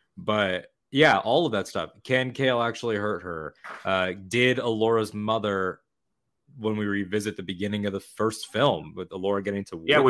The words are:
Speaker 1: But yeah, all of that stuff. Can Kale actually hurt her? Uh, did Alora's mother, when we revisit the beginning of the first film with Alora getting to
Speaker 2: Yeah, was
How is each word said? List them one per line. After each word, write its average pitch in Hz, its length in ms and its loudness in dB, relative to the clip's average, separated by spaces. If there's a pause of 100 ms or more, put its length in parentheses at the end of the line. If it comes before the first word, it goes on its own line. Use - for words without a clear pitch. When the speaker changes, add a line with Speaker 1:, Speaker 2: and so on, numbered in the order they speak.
(180)
Speaker 1:
But 95 560 0 (180)
yeah, 135 280 6
all 143 260 4
of 127 80 -2
that 98 140 0
stuff. 82 240 -6 (120)
Can 127 280 0
Kale 123 300 0
actually 117 360 -2
hurt 104 260 -2
her? 80 300 -8 (320)
Uh, 92 280 0 (140)
did 123 320 4
Alora's 113 540 2
mother, 104 680 -2 (760)
when 110 180 -2
we 107 120 -2
revisit 101 500 -2
the 98 60 -10
beginning 101 420 -4
of 98 80 -4
the 98 60 -4
first - 520 -6
film 92 440 0
with 90 160 -10
Alora 98 320 -2
getting 101 220 -4
to 85 200 -12
Speaker 2:
Yeah, 143 140 4
was 135 100 4